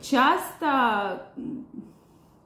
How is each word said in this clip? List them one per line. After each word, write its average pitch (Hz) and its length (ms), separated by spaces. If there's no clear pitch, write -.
часто, 247 1300
м, - 300